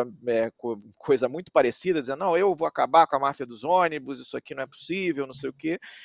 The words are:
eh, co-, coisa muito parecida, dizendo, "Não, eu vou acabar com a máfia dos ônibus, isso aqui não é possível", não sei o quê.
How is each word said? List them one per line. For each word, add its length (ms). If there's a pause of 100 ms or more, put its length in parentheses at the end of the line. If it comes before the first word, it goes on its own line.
(280)
eh, 280
co-, 240 (160)
coisa 320
muito 220
parecida, 500
dizendo, 200
"Não, 160
eu 180
vou 140
acabar 400
com 80
a 20
máfia 260
dos 200
ônibus, 560
isso 160
aqui 180
não 80
é 40
possível", 600
não 80
sei 160
o 20
quê. 260 (260)